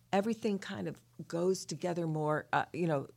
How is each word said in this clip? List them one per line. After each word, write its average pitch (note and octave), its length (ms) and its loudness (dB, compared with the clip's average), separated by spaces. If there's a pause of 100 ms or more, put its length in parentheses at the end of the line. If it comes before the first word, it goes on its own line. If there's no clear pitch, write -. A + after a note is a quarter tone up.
(120)
everything G#3 460 2
kind G3+ 300 -6
of - 100 -10 (300)
goes F3+ 360 0
together E3+ 420 -2
more, D3+ 460 0
uh, C#3 200 4
you E3+ 140 0
know, D3 200 2 (100)